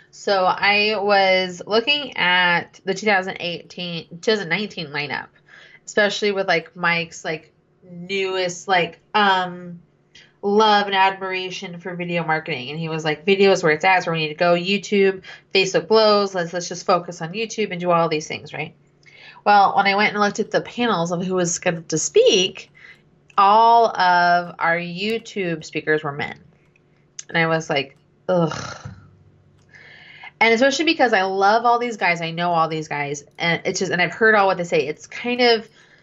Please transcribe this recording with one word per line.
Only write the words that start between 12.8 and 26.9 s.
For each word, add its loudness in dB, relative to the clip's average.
was -6
like, -4
"Video 4
is 2
where 4
it's 0
at, 4
it's -2
where -2
we -2
need -2
to -8
go. 2
YouTube, 0
Facebook 0
blows. 4
Let's, -4
let's -6
just -10
focus 0
on -8
YouTube -6
and -8
do 0
all 4
these -4
things," -12
right? -10
Well, 4
when 2
I 2
went 0
and -4
looked 0
at -6
the 0
panels -2
of -4
who -4
was 0
scheduled -4
to -2
speak, 0
all 6
of 2
our 0
YouTube -6
speakers -2
were -8
men. -10